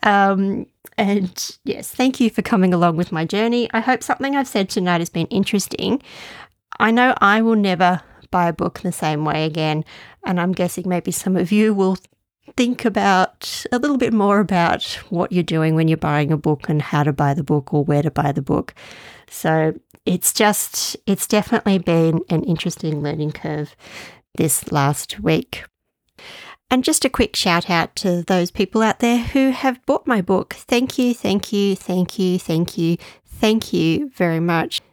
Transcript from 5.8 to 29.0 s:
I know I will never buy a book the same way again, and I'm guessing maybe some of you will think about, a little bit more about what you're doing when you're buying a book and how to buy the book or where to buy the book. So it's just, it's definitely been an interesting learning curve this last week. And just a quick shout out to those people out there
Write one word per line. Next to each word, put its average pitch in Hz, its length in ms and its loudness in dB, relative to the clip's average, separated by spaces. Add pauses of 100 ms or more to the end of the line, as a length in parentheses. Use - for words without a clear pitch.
I 214 140 2
know 247 280 4
I 208 220 4
will 226 140 2
never 185 440 2 (300)
buy 180 160 2
a 170 60 0
book 170 260 -4
the 175 140 -4
same 151 320 -2
way 156 200 0
again, 156 400 -2 (400)
and 180 160 -2
I'm 180 120 0
guessing 180 360 -4
maybe 180 220 -2
some 185 260 -2
of 170 140 0
you 214 240 4
will 190 220 2 (600)
think 247 280 0
about, 196 880 0
a 247 60 0
little 285 180 0
bit 240 160 2
more 208 280 4
about 170 440 2 (260)
what 175 220 -2
you're 175 100 2
doing 160 320 0
when 160 140 2
you're 160 80 2
buying 147 360 0
a 156 40 2
book 151 320 -2
and 151 120 2
how 147 220 0
to 147 100 2
buy 139 220 0
the 147 100 -2
book 147 280 -2
or 147 120 2
where 147 180 2
to 160 80 0
buy 147 220 -2
the 139 100 -2
book. - 320 -2 (540)
So 160 460 0 (320)
it's 180 260 0
just, - 640 0 (100)
it's 196 200 -2
definitely 208 520 0
been 165 420 2 (100)
an 170 140 0
interesting 160 580 -4
learning 151 300 -4
curve 151 440 -8 (600)
this - 360 -2
last 143 480 0
week. - 440 -2 (1080)
And 254 140 2
just - 200 0
a 254 60 2
quick - 240 0
shout 175 360 0
out 170 260 0
to 175 260 0
those 180 280 0
people 214 320 0
out 214 160 0
there 240 200 2